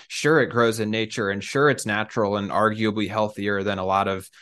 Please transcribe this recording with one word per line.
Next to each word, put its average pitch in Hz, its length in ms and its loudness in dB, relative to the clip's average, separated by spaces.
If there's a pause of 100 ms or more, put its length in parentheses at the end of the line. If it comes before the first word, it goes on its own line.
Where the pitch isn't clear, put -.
sure, 151 340 2
it 113 80 0
grows 117 300 2
in 107 100 -2
nature, 110 400 -2
and 101 120 -4
sure, 143 280 2
it's 117 160 -2
natural 107 500 0
and 101 140 -4
arguably 107 580 0
healthier 101 540 -2
than 98 160 -2
a 92 60 -4
lot 98 240 2
of, 95 200 -4 (140)